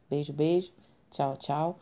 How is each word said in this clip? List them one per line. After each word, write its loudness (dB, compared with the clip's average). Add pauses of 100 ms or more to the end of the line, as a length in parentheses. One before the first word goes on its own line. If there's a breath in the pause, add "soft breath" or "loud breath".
Beijo, -2
beijo. 2 (420 soft breath)
Tchau, -2
tchau. -2